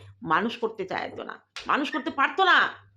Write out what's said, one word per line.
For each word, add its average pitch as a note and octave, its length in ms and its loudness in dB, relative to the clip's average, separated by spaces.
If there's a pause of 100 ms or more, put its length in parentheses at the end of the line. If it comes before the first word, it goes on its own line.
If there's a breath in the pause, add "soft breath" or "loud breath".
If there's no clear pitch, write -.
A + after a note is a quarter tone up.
(220 loud breath)
মানুষ F3 360 0
করতে - 280 -4
চাইতো C3+ 380 -6
না, - 220 -14 (220)
মানুষ B3+ 240 0
করতে D4+ 180 -6
পারতো D4+ 420 2
না। C4 220 4 (240)